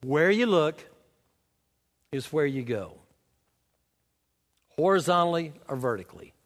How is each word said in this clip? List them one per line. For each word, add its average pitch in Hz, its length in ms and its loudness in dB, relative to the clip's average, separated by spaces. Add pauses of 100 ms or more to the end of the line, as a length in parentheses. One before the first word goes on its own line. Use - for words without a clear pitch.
Where 147 300 2
you 233 160 2
look 160 360 0 (1300)
is 135 220 -10
where 147 140 0
you 135 160 -4
go. 104 340 -8 (1800)
Horizontally 170 760 2 (140)
or 139 80 -6
vertically. 120 580 -6 (120)